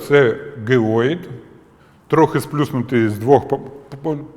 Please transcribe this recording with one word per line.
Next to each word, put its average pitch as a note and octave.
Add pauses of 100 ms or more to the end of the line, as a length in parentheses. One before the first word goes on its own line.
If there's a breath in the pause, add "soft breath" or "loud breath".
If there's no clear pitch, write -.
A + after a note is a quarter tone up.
це C#3 (300)
геоїд, B2 (760 soft breath)
трохи D3+
сплюснутий B2
з G#2
двох C3+
по-, C3+ (420)
по-, D#3 (200)